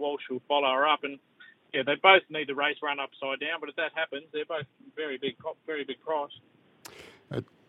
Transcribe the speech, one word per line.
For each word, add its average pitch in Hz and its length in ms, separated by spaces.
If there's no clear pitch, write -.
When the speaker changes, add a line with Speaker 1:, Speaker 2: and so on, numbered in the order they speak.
Speaker 1:
Walsh 143 240
will 127 240
follow 139 240
her 143 160
up. 143 160
And, 139 160
yeah, 135 160
they 143 80
both 190 400
need 147 160
the 135 80
race 143 240
run 143 160
upside 135 400
down, 156 240
but 147 80
if - 80
that 156 160
happens, 156 400
they're 151 80
both 151 240
very 143 240
big, 135 160
very 147 160
big 131 160
price. 147 320
Speaker 2:
Uh, - 120